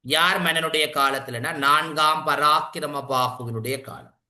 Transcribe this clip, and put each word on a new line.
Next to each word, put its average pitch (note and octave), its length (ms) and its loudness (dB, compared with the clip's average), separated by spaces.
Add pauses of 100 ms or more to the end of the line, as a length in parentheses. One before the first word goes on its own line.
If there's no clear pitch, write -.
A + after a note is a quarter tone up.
யார் E3+ 420 2
மன்னனுடைய D#3 480 0
காலத்துலன்னா C3+ 600 -2
நான்காம் D#3 720 2
பராக்கிரம D3 840 0
பாகுவினுடைய B2 720 -4
காலம். - 380 -18 (100)